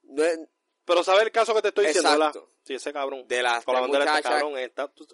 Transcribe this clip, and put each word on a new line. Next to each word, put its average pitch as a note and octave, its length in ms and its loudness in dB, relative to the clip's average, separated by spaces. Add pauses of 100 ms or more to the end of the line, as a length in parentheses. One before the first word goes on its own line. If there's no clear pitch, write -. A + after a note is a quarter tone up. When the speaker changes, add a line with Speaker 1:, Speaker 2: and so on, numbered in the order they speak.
Speaker 1:
no C#3+ 200 -4
es E3 160 0 (460)
Speaker 2:
Pero F3 180 2
sabe F#3+ 200 4
el A3 80 -2
caso A3+ 240 2
que A3 80 2
te G#3 60 0
estoy G3+ 180 2
diciendo, D#3 240 2
¿verdad? D3+ 160 2
Speaker 1:
Exacto. - 240 -10 (120)
Speaker 2:
Sí, C3+ 120 -10
ese C#3+ 180 -8
cabrón. C3+ 340 -8
Speaker 1:
De B2 140 -2
las A#2+ 240 -2
Speaker 2:
Con C3 80 0
la B2+ 80 2
Speaker 1:
tres B2+ 100 -2
Speaker 2:
bandera, C#3 140 2
este D3+ 120 2
Speaker 1:
muchachas. D3 240 0
Speaker 2:
cabrón, D3 180 -4
está, C3 300 -8
tú, - 240 -20